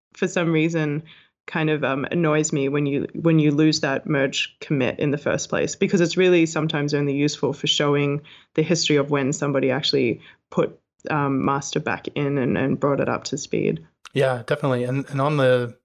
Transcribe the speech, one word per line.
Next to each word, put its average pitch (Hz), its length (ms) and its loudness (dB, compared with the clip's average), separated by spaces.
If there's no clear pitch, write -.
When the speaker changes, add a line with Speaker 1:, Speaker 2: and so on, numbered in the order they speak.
Speaker 1:
for 190 140 -2
some 170 260 0
reason, 156 500 0
kind 156 220 -2
of, 151 140 0
um, 135 280 -2
annoys 156 400 0
me 139 160 0
when 147 200 0
you, 139 260 -2
when 160 240 2
you 151 140 6
lose 151 300 2
that 135 260 -2
merge 139 540 -2
commit 131 380 -2
in 147 120 0
the 151 60 -2
first - 300 -4
place, - 280 -2
because 196 260 0
it's 175 160 0
really 180 280 4
sometimes 151 480 -2
only 143 200 0
useful 143 400 0
for - 140 -6
showing 143 520 0
the 156 80 2
history 160 320 2
of 143 160 2
when 139 200 2
somebody 139 380 0
actually 131 500 0
put, - 300 -2
um, 139 340 0
master 139 340 -2
back - 360 -4
in 143 240 -2
and, - 180 0
and 131 220 -2
brought 139 200 0
it 131 80 -2
up 117 180 -4
to - 120 -6
speed. - 480 -4
Speaker 2:
Yeah, 131 340 0
definitely. 131 380 0
And, 135 220 -4
and 139 140 -4
on 147 160 0
the, 127 480 2